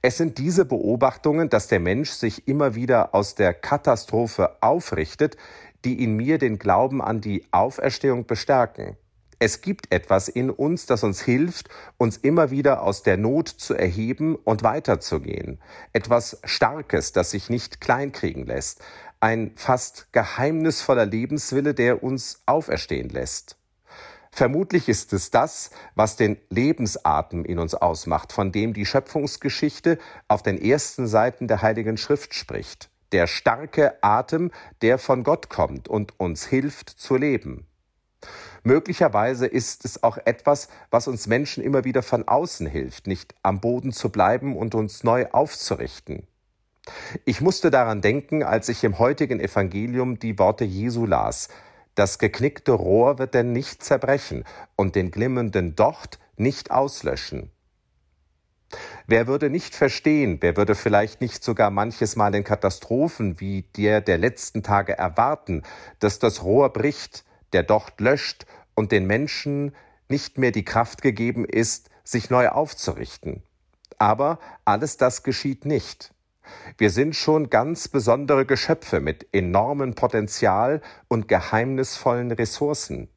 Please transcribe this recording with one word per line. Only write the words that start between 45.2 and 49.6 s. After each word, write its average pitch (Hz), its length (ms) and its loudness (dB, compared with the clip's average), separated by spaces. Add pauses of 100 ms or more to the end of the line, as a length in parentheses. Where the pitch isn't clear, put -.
aufzurichten. - 960 -4 (960)
Ich - 160 -2
musste 170 300 2
daran 117 300 4
denken, 139 420 0
als 110 260 0
ich 113 160 -4
im 104 140 0
heutigen 127 420 2
Evangelium 110 800 -2